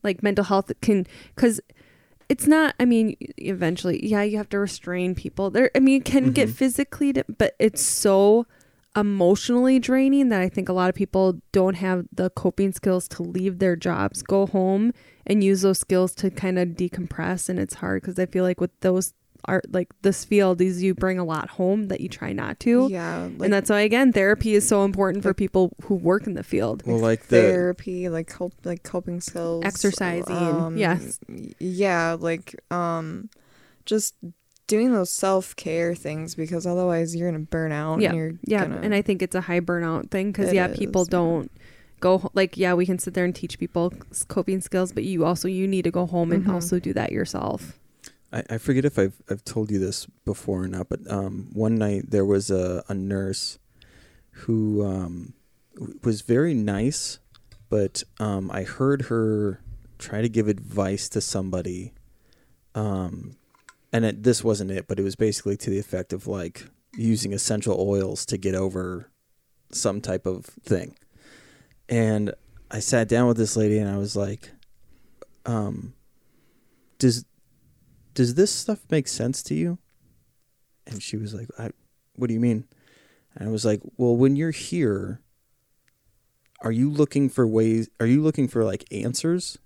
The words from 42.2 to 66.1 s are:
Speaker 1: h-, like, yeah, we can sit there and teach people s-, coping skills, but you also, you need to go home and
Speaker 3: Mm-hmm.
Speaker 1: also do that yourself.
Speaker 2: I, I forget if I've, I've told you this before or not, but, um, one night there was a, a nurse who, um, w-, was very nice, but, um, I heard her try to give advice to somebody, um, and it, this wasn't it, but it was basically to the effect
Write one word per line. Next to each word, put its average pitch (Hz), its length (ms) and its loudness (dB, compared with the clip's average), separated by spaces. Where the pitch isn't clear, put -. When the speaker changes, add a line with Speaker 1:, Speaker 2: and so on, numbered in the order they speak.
Speaker 1:
h-, - 100 -6
like, 190 220 0
yeah, 180 180 2
we 180 120 2
can 185 120 0
sit 185 160 -6
there 180 100 0
and 180 100 0
teach - 240 -10
people 170 340 -2
s-, - 140 -8
coping 190 360 -2
skills, 185 320 -2
but 107 120 -4
you 165 200 0
also, 170 240 0
you 190 200 -2
need 190 140 0
to 170 80 2
go 180 160 -2
home 170 260 0
and 180 120 2
Speaker 3:
Mm-hmm. 190 100 2
Speaker 1:
also 175 240 0
do - 160 -4
that - 180 -2
yourself. - 640 -6
Speaker 2:
I, - 180 -6
I 113 80 -4
forget 131 280 2
if 139 120 0
I've, 98 300 0
I've 101 160 -6
told 107 260 -4
you 101 80 0
this 95 280 -4
before 98 380 -4
or 95 60 -4
not, 92 200 -6
but, - 120 -6
um, 98 420 -6
one 110 220 0
night 104 360 0
there 98 140 4
was 101 260 2
a, 92 380 0
a 101 60 -6
nurse 98 640 -4
who, 107 560 0
um, 87 480 -6
w-, - 280 -14
was 110 200 0
very 147 320 2
nice, 107 640 -2
but, 101 340 0
um, 98 320 -4
I 95 120 -6
heard 135 400 -2
her 107 580 0
try 107 240 -6
to 117 80 0
give 110 180 2
advice 101 600 -2
to 104 100 -2
somebody, 92 720 -6
um, 98 600 -4
and 113 140 2
it, 107 160 -4
this 117 200 4
wasn't 104 280 -2
it, 95 180 -8
but 98 100 -4
it 98 40 -2
was 98 120 -2
basically 104 440 -2
to - 120 -8
the 98 80 0
effect 92 360 -6